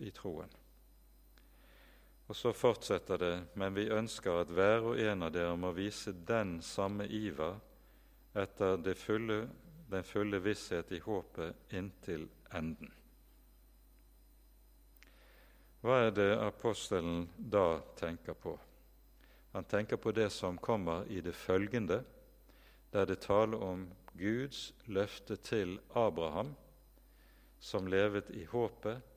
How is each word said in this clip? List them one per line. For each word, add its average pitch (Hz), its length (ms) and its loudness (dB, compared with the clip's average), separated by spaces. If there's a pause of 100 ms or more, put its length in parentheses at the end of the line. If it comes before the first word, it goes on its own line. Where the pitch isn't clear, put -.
i 107 80 -8
troen. 85 400 -10 (1800)
Og 104 80 -6
så 120 180 2
fortsetter 101 640 2
det: 87 140 2 (260)
«Men 98 160 0
vi 107 160 0
ønsker 107 480 0
at 85 140 -2
hver 107 340 6
og 117 120 0
en 101 260 0
av 80 80 -2
dere 87 240 0
må 90 180 0
vise 101 360 -4
den 90 520 -2
samme 101 400 -2
iver 95 540 -4 (800)
etter 95 420 2
det 92 160 0
fulle, 110 520 0 (420)
den 95 160 -2
fulle 101 340 0
visshet 92 560 -2
i 82 60 -6
håpet 90 760 -6
inntil 90 520 -6 (280)
enden.» 80 360 -6 (3000)
Hva 127 240 6
er 107 80 4
det 101 240 6
apostelen 92 880 0 (100)
da 98 460 4 (160)
tenker 85 400 -6
på? 82 160 -8 (960)
Han 98 160 -6
tenker 107 320 0
på 110 140 0
det 104 180 4
som 90 300 -2
kommer 92 480 0
i 95 100 -4
det 85 160 -6
følgende, 104 680 0 (920)
der 98 160 4
det 90 160 0
taler 110 340 4
om 92 220 -4 (320)
Guds 117 560 -4 (160)
løfte 104 500 -2
til 95 380 0 (240)
Abraham, 92 560 2 (1040)
som 95 320 -4
levet 101 400 2
i 101 160 -10
håpet 117 560 -4 (140)